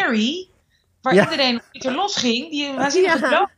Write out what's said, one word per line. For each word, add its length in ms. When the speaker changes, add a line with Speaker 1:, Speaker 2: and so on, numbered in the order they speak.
Speaker 1:
Aerie, 500
waar 120
Speaker 2:
Ja. 160
Speaker 1:
iedereen 260
op 60
Pieter 220
losging, 560
die 180
een 80
waanzinnige 420
Speaker 3:
Ja. 100
Speaker 1:
bloot 280